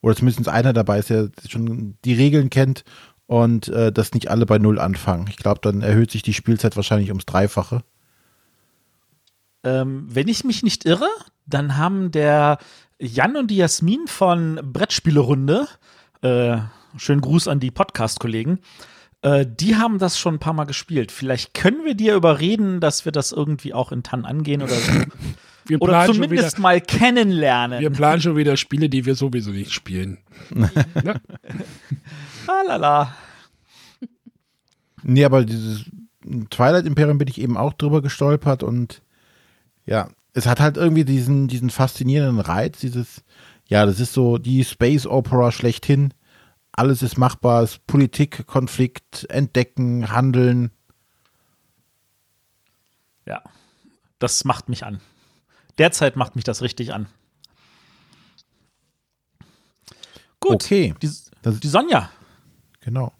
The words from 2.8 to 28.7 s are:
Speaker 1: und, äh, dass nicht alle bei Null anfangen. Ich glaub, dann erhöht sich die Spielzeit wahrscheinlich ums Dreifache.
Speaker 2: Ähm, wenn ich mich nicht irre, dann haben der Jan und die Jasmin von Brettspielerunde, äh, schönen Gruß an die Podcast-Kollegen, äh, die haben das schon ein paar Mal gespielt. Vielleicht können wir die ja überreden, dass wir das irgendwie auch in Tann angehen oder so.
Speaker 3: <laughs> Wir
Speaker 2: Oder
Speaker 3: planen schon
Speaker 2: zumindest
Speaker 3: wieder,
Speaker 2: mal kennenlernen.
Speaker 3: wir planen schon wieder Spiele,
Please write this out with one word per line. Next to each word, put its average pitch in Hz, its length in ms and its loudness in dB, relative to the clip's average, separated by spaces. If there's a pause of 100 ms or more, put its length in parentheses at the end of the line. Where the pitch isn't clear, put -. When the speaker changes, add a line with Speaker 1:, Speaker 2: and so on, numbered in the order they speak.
Speaker 1:
und, 117 420 2
äh, 113 220 2
dass 107 240 -2
nicht - 160 -2
alle 113 160 2
bei 107 120 4
Null 107 200 4
anfangen. 92 500 -2
Ich 101 80 -10
glaub, - 260 -2
dann 104 200 0
erhöht 107 300 4
sich 107 100 -6
die 107 120 0
Spielzeit 113 420 0
wahrscheinlich 104 320 0
ums 95 180 -6
Dreifache. 101 560 -2 (1800)
Speaker 2:
Ähm, 131 440 -4
wenn 131 200 -2
ich 226 160 -2
mich 240 180 -2
nicht - 220 -2
irre, 180 240 2 (380)
dann 139 300 -2
haben 180 360 -2
der 147 460 2 (420)
Jan 131 360 0
und 247 140 -2
die 208 60 0
Jasmin 190 500 0
von 170 560 0
Brettspielerunde, 143 1040 0 (560)
äh, 120 360 2 (380)
schönen 143 240 0
Gruß 143 280 0
an 143 100 0
die 127 140 -4
Podcast-Kollegen, 117 880 -4 (600)
äh, 139 260 2
die 165 280 0
haben 220 220 0
das 185 220 -2
schon 165 140 -2
ein 151 40 -6
paar 160 140 -4
Mal 156 140 -2
gespielt. 139 440 -4
Vielleicht 131 420 -6
können 277 320 0
wir 302 100 -2
die 208 100 -4
ja 214 100 4
überreden, 180 680 2
dass 156 260 0
wir 160 60 -6
das 143 200 -4
irgendwie 147 420 -4
auch 127 160 -4
in 123 140 -8
Tann 127 200 -8
angehen 143 380 -4
oder 127 140 -4
so. - 160 0
Speaker 3:
<laughs> - 100 2 (680)
Wir 156 140 0
Speaker 2:
Oder 180 120 4
Speaker 3:
planen 175 120 6
schon 220 160 4
Speaker 2:
zumindest 175 360 0
Speaker 3:
wieder, 208 40 -4
Speaker 2:
mal 180 180 6
kennenlernen. 160 1000 2
Speaker 3:
wir 151 100 0
planen 151 320 2
schon 160 140 0
wieder 147 200 2
Spiele, 147 320 -2